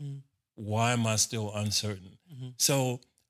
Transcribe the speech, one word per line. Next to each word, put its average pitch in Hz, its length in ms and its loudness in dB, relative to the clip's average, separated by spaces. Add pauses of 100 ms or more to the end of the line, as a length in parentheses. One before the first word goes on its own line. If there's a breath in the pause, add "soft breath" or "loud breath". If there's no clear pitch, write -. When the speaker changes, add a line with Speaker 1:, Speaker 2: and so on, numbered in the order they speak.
Speaker 1:
Mm. 139 200 -8 (340)
Speaker 2:
Why 110 380 2
am 117 140 2
I 110 80 2
still 107 380 0
uncertain?" 104 640 -2 (140)
Speaker 1:
Mm-hmm. 127 260 -12
Speaker 2:
So 131 440 2 (280)